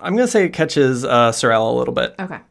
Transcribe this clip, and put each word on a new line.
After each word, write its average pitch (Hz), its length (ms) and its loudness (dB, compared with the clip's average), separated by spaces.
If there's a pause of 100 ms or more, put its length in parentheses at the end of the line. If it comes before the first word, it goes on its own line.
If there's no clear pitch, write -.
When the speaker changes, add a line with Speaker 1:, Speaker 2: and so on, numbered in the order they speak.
Speaker 1:
I'm 185 160 -4
gonna 247 120 2
say 208 180 2
it 165 80 -4
catches, 135 500 0
uh, 120 260 4
Sorel 113 400 0
a 120 60 0
little 127 160 -2
bit. 123 260 -4
Speaker 2:
Okay. 185 200 -12 (120)